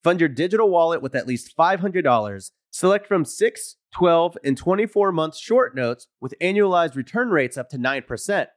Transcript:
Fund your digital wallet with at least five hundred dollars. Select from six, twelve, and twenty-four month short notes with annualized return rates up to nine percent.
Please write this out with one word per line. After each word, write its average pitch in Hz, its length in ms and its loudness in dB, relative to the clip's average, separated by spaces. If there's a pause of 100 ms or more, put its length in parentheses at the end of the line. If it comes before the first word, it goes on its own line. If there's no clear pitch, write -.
Fund 170 160 2
your 165 80 4
digital 185 420 0
wallet 170 320 2
with 131 120 -8
at 127 140 -4
least - 260 -6
five 175 240 2
hundred 180 240 -2
dollars. 107 480 0 (200)
Select 202 360 0
from 180 180 0
six, - 520 -4 (140)
twelve, 170 540 2
and 135 120 0
twenty-four 196 540 0
month 160 260 -2
short 240 380 0
notes 123 320 -4 (140)
with 131 200 -10
annualized 180 540 2
return 220 360 -4
rates 139 260 0
up 127 140 -10
to 135 80 -10
nine 131 240 -2
percent. 151 540 -4